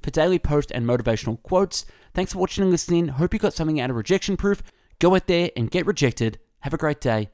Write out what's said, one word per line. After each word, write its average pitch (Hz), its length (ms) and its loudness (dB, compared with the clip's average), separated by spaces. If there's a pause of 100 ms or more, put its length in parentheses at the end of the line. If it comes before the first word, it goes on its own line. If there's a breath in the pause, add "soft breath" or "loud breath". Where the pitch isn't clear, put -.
for 143 80 -4
daily 170 300 2
post 147 320 0
and 120 120 -4
motivational 117 580 0
quotes. 185 440 0 (260 soft breath)
Thanks 185 200 -4
for 190 60 -8
watching 190 240 0
and 185 100 4
listening. 170 360 0
Hope 139 240 -2
you 220 60 -2
got 202 160 0
something 156 260 0
out 127 100 -2
of 123 60 -2
Rejection 113 400 0
Proof. - 280 0 (340 soft breath)
Go 180 160 6
out 185 140 0
there 175 280 2
and 113 140 -2
get 170 160 -2
rejected. 120 520 0 (220)
Have 151 140 -6
a 151 40 -4
great 151 220 -2
day. 110 340 0